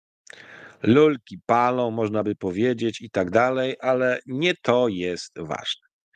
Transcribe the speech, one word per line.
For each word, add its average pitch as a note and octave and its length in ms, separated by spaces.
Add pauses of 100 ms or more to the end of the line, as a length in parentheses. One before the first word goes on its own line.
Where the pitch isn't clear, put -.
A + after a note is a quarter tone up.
(840)
Lulki C3 600
palą, A#2+ 460
można G#2+ 320
by G#2 120
powiedzieć, A2 680
i A#2 80
tak F2+ 220
dalej, C3 480
ale B2+ 460
nie D3+ 360
to B2 260
jest F2+ 480
ważne. - 500 (300)